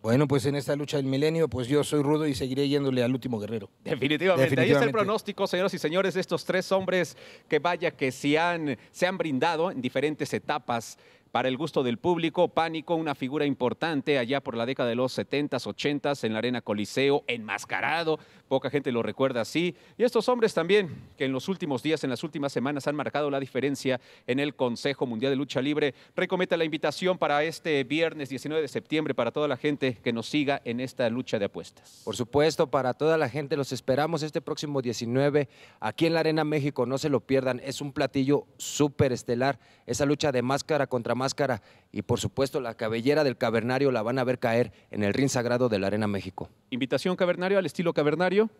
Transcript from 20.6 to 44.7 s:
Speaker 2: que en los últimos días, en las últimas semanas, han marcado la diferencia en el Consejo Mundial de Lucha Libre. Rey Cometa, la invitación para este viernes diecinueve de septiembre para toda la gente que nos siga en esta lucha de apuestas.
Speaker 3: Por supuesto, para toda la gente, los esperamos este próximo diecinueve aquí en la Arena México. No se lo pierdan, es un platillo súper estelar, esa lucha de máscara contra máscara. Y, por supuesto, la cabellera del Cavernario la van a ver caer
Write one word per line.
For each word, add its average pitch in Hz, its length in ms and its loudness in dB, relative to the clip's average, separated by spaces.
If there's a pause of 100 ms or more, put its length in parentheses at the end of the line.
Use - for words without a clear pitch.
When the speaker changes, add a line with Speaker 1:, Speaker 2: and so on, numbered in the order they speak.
Speaker 2:
que 139 80 -2
en 135 80 0
los 131 160 -4
últimos 151 340 -2
días, 151 220 0
en 139 40 0
las 123 140 -4
últimas 147 300 -6
semanas, 139 340 -4
han 147 80 -2
marcado 147 340 -2
la 139 120 -2
diferencia 131 580 -2 (260)
en 127 140 -2
el 143 160 -2
Consejo 131 500 -2
Mundial 127 280 -2
de - 20 0
Lucha 135 260 -2
Libre. 147 320 0 (220)
Rey 180 140 -2
Cometa, 180 260 0
la 165 80 2
invitación 165 540 0
para 147 260 2
este 156 400 -2
viernes 151 460 -2
diecinueve 147 320 -4
de 143 80 -2
septiembre 151 440 -2
para 117 180 0
toda 147 180 0
la 131 80 -2
gente 135 380 -2
que - 180 -4
nos 113 160 -6
siga 143 340 0
en 120 160 -4
esta 127 300 -2
lucha 120 300 -4
de 101 60 0
apuestas. - 600 -12
Speaker 3:
Por 107 100 -6
supuesto, 147 520 2
para 127 260 2
toda 160 240 2
la 151 100 2
gente, 143 300 -4
los 139 160 -2
esperamos 143 500 0
este 156 160 -4
próximo 147 420 -4
diecinueve 131 680 0 (320)
aquí 110 240 0
en 165 80 2
la 165 80 2
Arena 156 240 2
México. 147 400 0
No 131 120 -2
se 156 120 -2
lo 131 100 4
pierdan, 127 440 0
es - 180 -8
un 143 100 -8
platillo 139 640 0
súper 143 560 0
estelar, 123 480 -2 (260)
esa 120 200 0
lucha 147 260 2
de 123 100 2
máscara 139 460 0
contra 117 280 0
máscara. 131 460 -2 (300)
Y, 104 120 -6
por 120 180 0
supuesto, 135 400 -2
la 117 140 -6
cabellera 117 500 2
del 127 120 0
Cavernario 123 540 2
la 117 120 0
van 123 160 0
a 127 40 2
ver 123 160 0
caer 120 320 2 (200)